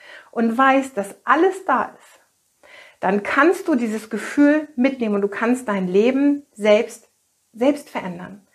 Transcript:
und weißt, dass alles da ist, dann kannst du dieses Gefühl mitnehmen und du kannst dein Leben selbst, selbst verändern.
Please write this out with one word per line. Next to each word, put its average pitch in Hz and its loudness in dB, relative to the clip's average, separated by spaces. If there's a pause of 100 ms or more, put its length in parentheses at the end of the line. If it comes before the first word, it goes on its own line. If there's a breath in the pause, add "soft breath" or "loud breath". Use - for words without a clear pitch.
(320 loud breath)
und 226 -2
weißt, 269 2
dass 196 -8 (100)
alles 370 0
da 254 0 (120)
ist, - -20 (800 loud breath)
dann 196 -2
kannst 320 0
du 311 0
dieses 220 -6
Gefühl 285 0
mitnehmen 247 -2
und 202 0
du 202 -2
kannst 240 -2
dein 196 -2
Leben 262 2
selbst, 214 0 (440)
selbst 269 -2
verändern. 185 -12